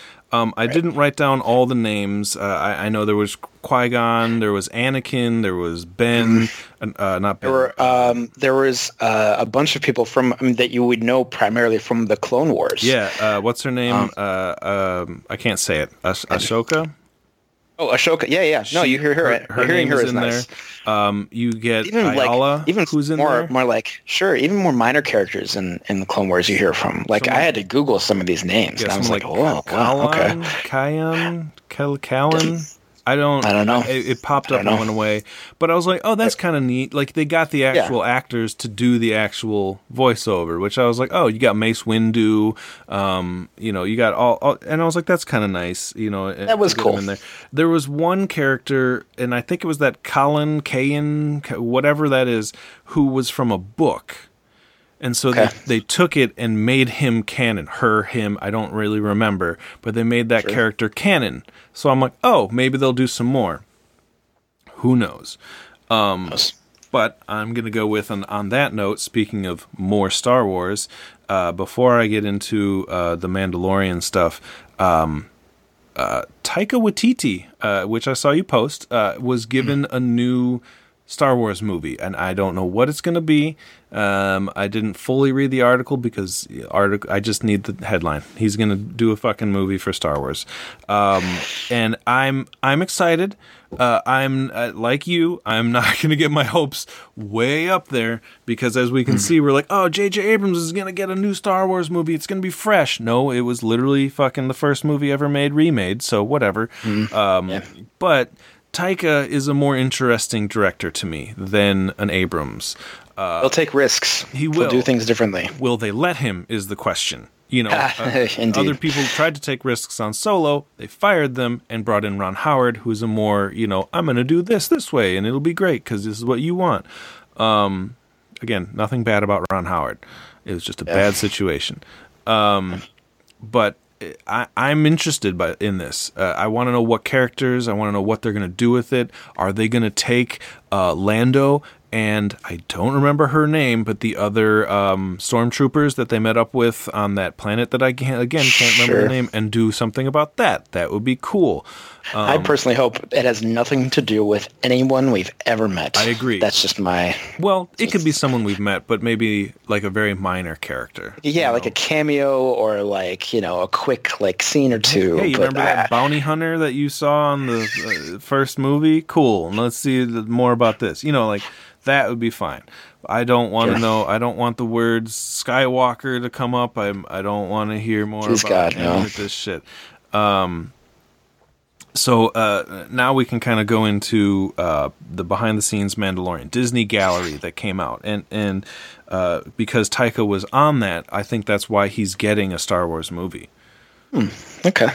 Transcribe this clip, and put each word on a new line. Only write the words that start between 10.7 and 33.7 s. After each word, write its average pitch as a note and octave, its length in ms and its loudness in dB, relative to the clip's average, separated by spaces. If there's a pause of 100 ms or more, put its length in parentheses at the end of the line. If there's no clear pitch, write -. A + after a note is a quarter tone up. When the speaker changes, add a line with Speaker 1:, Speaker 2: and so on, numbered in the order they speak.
Speaker 2:
you B2 120 2
would A#2+ 200 2
know B2 200 2
primarily A2+ 540 2
from A#2 280 0
the G#2 100 2
Clone C#3 340 0
Wars. - 320 0
Speaker 1:
Yeah, A#2 260 2 (120)
uh, G#2+ 200 0
what's A#2 220 -2
her C#3 80 -4
name? B2 240 -2
Speaker 2:
Um, G2+ 240 0
Speaker 1:
Uh, F#2+ 360 -2 (540)
um, E2+ 220 -14
I G2+ 60 -6
can't G2+ 240 -2
say E2+ 180 0
it. C#2+ 120 -4 (120)
Ash-, - 240 -4
Ashoka? A#2 640 -2 (840)
Speaker 2:
Oh, D#3 120 -4
Ashoka. E3 400 2
Yeah, E3+ 140 2
yeah. D3+ 200 2 (100)
No, E3+ 120 2
Speaker 1:
She, C3 60 2
Speaker 2:
you C3 100 2
hear D3 140 0
her. E3 120 0
Speaker 1:
her, A#2 240 0
her B2+ 160 0
Speaker 2:
Hearing E3+ 200 2
Speaker 1:
name - 20 0
Speaker 2:
her D3 80 2
Speaker 1:
is B2 80 4
Speaker 2:
is B2+ 60 0
Speaker 1:
in B2 60 -4
Speaker 2:
nice. A#2+ 300 0
Speaker 1:
there. - 480 -8
Um, G2+ 380 0
you A#2 220 -2
get A2+ 320 0
Speaker 2:
Even, G#3+ 180 2 (100)
like, - 40 2 (100)
Speaker 1:
Ayala, C#3 400 2
Speaker 2:
even F#3 200 2
Speaker 1:
who's D3 220 0
in D#3+ 60 0
Speaker 2:
more, D3 140 2
Speaker 1:
there. B2+ 200 2
Speaker 2:
more, B2+ 140 2
like, A2+ 400 -2
sure, F#3 320 0
even D#3 220 2
more F3+ 140 2
minor B2+ 300 4
characters G2 540 -2
in, F#2 320 -6
in G2+ 100 0
the F#2+ 80 -4
Clone G2 220 0
Wars F2+ 200 2
you G2+ 80 2
hear G2 160 2
from. - 360 -2
Like, G#2 160 0
Speaker 1:
Someone, B2 160 2
Speaker 2:
I D#3 40 2
had E3 120 0
to G2+ 80 -4
Google B2+ 340 0
some G2 220 0
of F#2 60 -4
these F2 180 -2
names, F#2 360 -2
Speaker 1:
yeah, A2+ 40 -4
Speaker 2:
and G2+ 80 -2
I G2 60 -2
was A#2+ 100 0
Speaker 1:
someone G2+ 140 0
Speaker 2:
like, - 60 -10
Speaker 1:
like C#3 440 0
Speaker 2:
"Oh, - 20 -6
wow, A#2+ 340 2
okay." D#3+ 260 2
Speaker 1:
Kalan, E3+ 100 -6 (200)
Kayan, D#3+ 880 -4 (160)
Kel-, C#3+ 300 -4
Kalan? C3+ 320 0
Speaker 2:
Doesn't, D#3+ 380 0 (380)
Speaker 1:
I C3 100 4
don't, C#3+ 280 2
Speaker 2:
I G#2 80 2
don't G#2 140 4
know. A#2+ 200 4